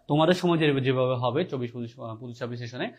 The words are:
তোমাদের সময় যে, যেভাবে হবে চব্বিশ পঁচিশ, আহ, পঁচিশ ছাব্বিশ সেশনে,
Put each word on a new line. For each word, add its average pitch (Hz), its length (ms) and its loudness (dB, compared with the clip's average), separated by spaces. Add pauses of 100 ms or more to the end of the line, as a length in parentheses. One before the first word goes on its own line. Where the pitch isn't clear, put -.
তোমাদের 160 260 4
সময় 175 240 2
যে, 143 220 4
যেভাবে 127 340 2
হবে 123 300 0
চব্বিশ 123 280 -6
পঁচিশ, 120 260 -10
আহ, 113 180 -12
পঁচিশ 123 220 -16
ছাব্বিশ 120 220 -8
সেশনে, 127 380 -8